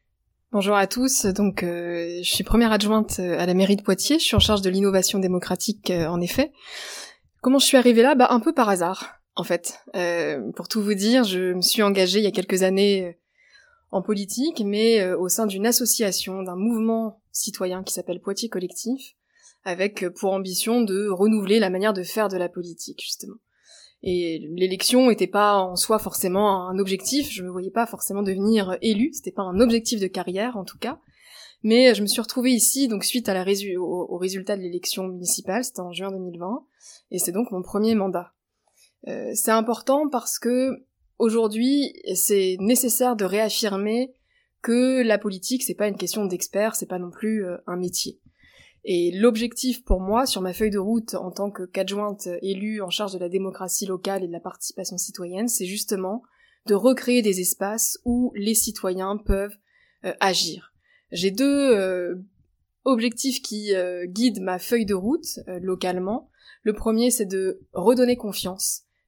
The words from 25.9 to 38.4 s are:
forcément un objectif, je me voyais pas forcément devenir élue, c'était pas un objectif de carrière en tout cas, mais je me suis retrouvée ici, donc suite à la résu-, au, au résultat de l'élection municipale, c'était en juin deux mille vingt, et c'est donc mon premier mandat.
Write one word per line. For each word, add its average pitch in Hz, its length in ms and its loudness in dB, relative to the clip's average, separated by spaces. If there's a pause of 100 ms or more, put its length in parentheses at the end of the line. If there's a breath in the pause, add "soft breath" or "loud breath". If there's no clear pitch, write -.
forcément 190 720 0
un 190 100 0
objectif, 196 500 0
je 214 140 -10
me 180 60 -8
voyais 185 200 -6
pas 233 160 0
forcément 202 380 -4
devenir 196 580 2
élue, 220 300 2
c'était - 220 -10
pas 208 80 -4
un 185 180 0
objectif 233 400 2
de 196 80 0
carrière 190 480 -4
en 196 80 -8
tout - 140 -16
cas, 247 240 -8 (640 loud breath)
mais 233 300 8
je 202 80 0
me 208 60 -2
suis 214 140 -2
retrouvée 254 300 0
ici, 254 360 2
donc 208 160 -2
suite 240 240 -2
à 202 60 2
la 185 100 0
résu-, 196 320 0
au, 175 340 -2
au 175 80 -6
résultat 185 380 -4
de 196 60 -6
l'élection 180 440 -6
municipale, 185 600 -4
c'était - 160 -10
en 180 100 -10
juin 190 200 -8
deux 190 60 -6
mille 180 220 -10
vingt, 196 260 -6 (460 soft breath)
et 180 80 -4
c'est 175 140 -2
donc 233 180 -2
mon 185 100 -4
premier 214 320 0
mandat. 185 380 -2 (800)